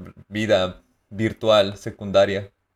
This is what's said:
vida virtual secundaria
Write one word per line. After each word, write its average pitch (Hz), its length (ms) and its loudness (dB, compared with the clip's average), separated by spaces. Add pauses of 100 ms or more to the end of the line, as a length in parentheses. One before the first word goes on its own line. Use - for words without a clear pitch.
(280)
vida 101 540 -2 (280)
virtual 104 680 0
secundaria 101 760 -2 (240)